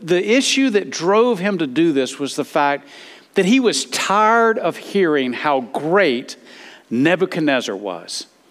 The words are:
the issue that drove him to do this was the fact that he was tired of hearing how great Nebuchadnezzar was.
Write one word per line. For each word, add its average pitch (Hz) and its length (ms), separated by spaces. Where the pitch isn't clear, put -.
the 185 320
issue 269 380
that 202 180
drove 208 520
him 196 180
to 160 80
do 165 260
this 127 260
was 139 180
the 143 80
fact 143 440
that 190 60
he 247 160
was 208 240
tired 220 720
of 165 180
hearing 151 560
how 139 280
great 143 720
Nebuchadnezzar 147 840
was. 90 500